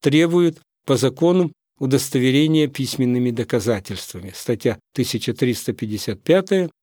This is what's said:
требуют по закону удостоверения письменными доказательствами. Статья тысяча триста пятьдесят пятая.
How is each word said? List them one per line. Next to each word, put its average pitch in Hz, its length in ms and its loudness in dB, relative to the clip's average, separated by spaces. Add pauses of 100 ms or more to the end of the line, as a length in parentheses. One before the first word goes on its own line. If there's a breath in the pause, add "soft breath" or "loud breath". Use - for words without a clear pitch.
требуют 165 560 2 (280)
по 135 100 2
закону 165 560 2 (260)
удостоверения 139 880 2
письменными 123 640 -2
доказательствами. 104 1040 -4
Статья 117 440 -4 (160)
тысяча 123 380 -2
триста 120 400 -2
пятьдесят 107 500 -8
пятая. 185 480 2 (120)